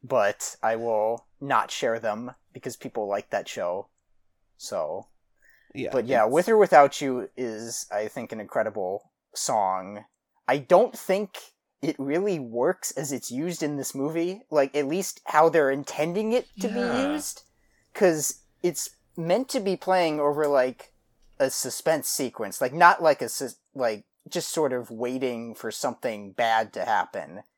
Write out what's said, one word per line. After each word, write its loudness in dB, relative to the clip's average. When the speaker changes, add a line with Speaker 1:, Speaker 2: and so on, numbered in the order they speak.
Speaker 1:
but 0
I 0
will -2
not 0
share -2
them -6
because -10
people -8
like -4
that -4
show. -6
So, -6
Speaker 2:
Yeah, -6
Speaker 1:
but 0
yeah, 4
Speaker 2:
it's 0
Speaker 1:
With 4
or 4
Without 8
You -4
is, -8
I -2
think, -10
an -10
incredible -4
song. -2
I 2
don't 4
think -4
it -4
really 0
works -2
as -6
it's -6
used -4
in -2
this -6
movie, -4
like, 2
at 0
least -4
how 6
they're 6
intending -2
it 0
to -2
Speaker 3:
Yeah. -4
Speaker 1:
be -2
used, -8
'cause 2
it's -2
meant -2
to -2
be -2
playing 2
over, 2
like, 0
a 2
suspense -2
sequence, -4
like, -2
not 6
like 6
a -6
sus-, -8
like, -2
just -6
sort 0
of -6
waiting -4
for -10
something -6
bad 0
to -6
happen. -4